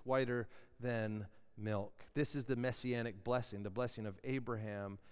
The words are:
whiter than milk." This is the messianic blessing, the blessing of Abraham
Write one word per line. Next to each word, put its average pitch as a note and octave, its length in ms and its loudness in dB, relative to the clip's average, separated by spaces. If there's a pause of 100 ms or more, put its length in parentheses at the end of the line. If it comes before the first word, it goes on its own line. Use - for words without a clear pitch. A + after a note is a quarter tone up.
whiter B2 420 4 (320)
than A2 480 2 (300)
milk." G#2 560 0
This C#3+ 200 2
is C#3 120 0
the C3 100 2
messianic A#2+ 680 0
blessing, A#2 380 2
the G2+ 60 -2
blessing A2+ 360 -2
of G2+ 180 -4
Abraham G#2+ 760 -2 (120)